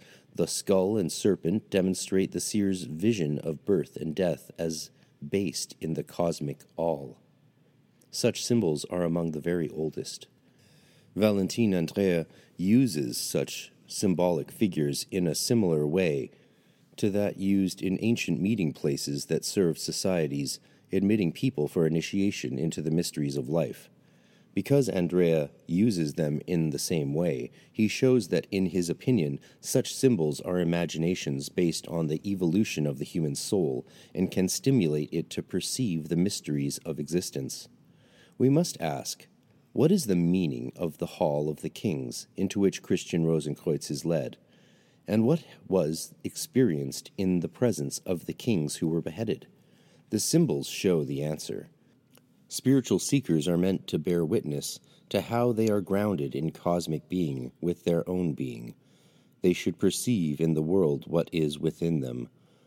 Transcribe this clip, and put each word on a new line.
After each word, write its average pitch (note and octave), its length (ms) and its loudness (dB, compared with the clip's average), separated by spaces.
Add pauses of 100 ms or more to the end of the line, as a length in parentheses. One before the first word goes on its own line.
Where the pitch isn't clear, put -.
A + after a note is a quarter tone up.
(340)
the F2 120 0
skull G2 500 2
and F2 140 0
serpent G2 600 0
demonstrate F#2 640 2
the F2+ 80 -2
seer's F#2+ 440 0
vision D#2+ 560 0
of D#2 240 -6
birth F2 320 0
and D#2+ 180 -6
death F2 440 -2
as D#2+ 320 -4 (380)
based - 520 -2
in D#2+ 140 -4
the D#2 100 -4
cosmic D#2 560 -4 (160)
all. D2 420 -4 (920)
Such - 340 -2
symbols F#2+ 420 2
are F2+ 160 -2
among E2 300 0
the D2+ 80 -6
very E2+ 280 0
oldest. - 580 -8 (880)
Valentin G2+ 600 2
Andrea F2 520 2 (300)
uses F2+ 640 2
such - 540 -4 (140)
symbolic F2 680 0
figures D#2 580 0
in F2+ 160 0
a D2+ 80 2
similar F2+ 520 2
way D#2 440 0 (680)
to G#2+ 140 0
that G2+ 280 0
used G2 440 2
in F#2 180 -2
ancient A2+ 400 0
meeting G2 320 0
places C#2+ 540 -4
that - 180 -2
served F2 360 2
societies D2+ 800 -2 (320)
admitting G2 400 2
people F#2+ 340 -2
for D#2+ 200 2
initiation E2 720 0
into D#2+ 220 -2
the D#2 100 -2
mysteries D2 460 -2
of C2+ 120 -4
life. D2+ 420 -2 (640)
Because C3+ 360 2
Andrea E2+ 640 4 (180)
uses E2+ 460 2
them D2+ 320 0
in E2 240 2
the C#2+ 80 -4
same D2 360 -2
way, D2+ 380 -2 (180)
he G#2+ 160 2
shows B2 420 2
that, F2 220 0
in F#2+ 160 2
his E2+ 240 0
opinion, D#2+ 480 0 (220)
such - 340 -2
symbols E2 460 2
are F2+ 180 -2
imaginations E2 880 0
based F2 380 0
on E2 220 -2
the D#2 200 -2
evolution F2+ 560 0
of C#2+ 140 -2
the C#2+ 60 -6
human D2+ 320 -4
soul C#2+ 500 -2 (260)
and F#2 180 -2
can F#2 180 0
stimulate D#2+ 640 2
it E2 180 -4
to - 120 -6
perceive E2+ 680 -4
the E2+ 80 0
mysteries D2 600 -2
of D#2+ 200 -8
existence. D2 680 -6 (720)
We B2 100 4
must D#3+ 320 0
ask, - 480 -6 (440)
what D#3 200 4
is F3 140 2
the F#2+ 100 4
meaning E2+ 580 2
of D#2+ 240 -6
the - 80 -2
Hall D2+ 420 0
of D2+ 140 -6
the - 80 -6
Kings C2 560 -4 (100)
into G2 220 -2
which F#2+ 240 2
Christian F2 420 0
Rosenkreutz D2 640 0
is C#2+ 160 -6
led? D#2+ 320 -2 (680)
And A2 180 2
what D#3+ 200 2 (240)
was E2 440 0 (120)
experienced - 920 -2
in F#2 220 2
the E2 100 -2
presence E2+ 520 -2
of F2 260 -4
the D#2+ 60 -8
kings D#2+ 440 -2
who E2+ 120 -2
were E2 120 0
beheaded? F2 460 -6 (640)
The G#2+ 80 0
symbols G#2 480 2
show E2+ 380 2
the C#2 180 -4
answer. D2+ 460 -6 (800)
Spiritual B2+ 500 2
seekers E2+ 480 0
are F2 100 2
meant F#2 300 0
to - 100 -4
bear E2+ 280 0
witness D2+ 560 -4 (300)
to G2+ 100 0
how A#2 320 0
they A2 160 2
are G#2 120 2
grounded F#2+ 540 0
in D#2 160 -2
cosmic E2 580 -2
being C#2 520 -2
with F2 240 -4
their E2+ 260 0
own F2+ 220 0
being. C2 420 -8 (680)
They F2+ 100 6
should - 260 0
perceive F2 600 0
in D#2+ 140 4
the D#2 80 2
world D#2 440 2
what - 240 0
is D2+ 300 0
within D#2+ 400 0
them. B1 280 -8 (380)